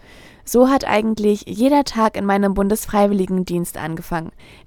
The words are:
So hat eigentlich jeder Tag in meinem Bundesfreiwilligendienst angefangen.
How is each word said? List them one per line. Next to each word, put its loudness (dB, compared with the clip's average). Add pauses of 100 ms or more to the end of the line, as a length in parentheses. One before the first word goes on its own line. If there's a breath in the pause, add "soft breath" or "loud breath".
(480 soft breath)
So 4
hat 0
eigentlich 0
jeder 2
Tag 0
in -6
meinem 2
Bundesfreiwilligendienst 0
angefangen. -8 (380 soft breath)